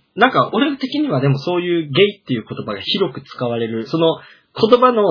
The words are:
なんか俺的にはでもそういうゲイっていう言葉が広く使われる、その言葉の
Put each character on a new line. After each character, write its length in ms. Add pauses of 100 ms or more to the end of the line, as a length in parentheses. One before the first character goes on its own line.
(160)
な 120
ん 40
か 220
俺 240
的 220
に 100
は 100
で 80
も 120
そ 180
う 40
い 260
う 40
ゲ 120
イ 160
っ 40
て 100
い 40
う 100
言 180
葉 80
が 60
広 340
く 80
使 260
わ 100
れ 100
る、 200
そ 100
の 220 (360)
言 240
葉 140
の 180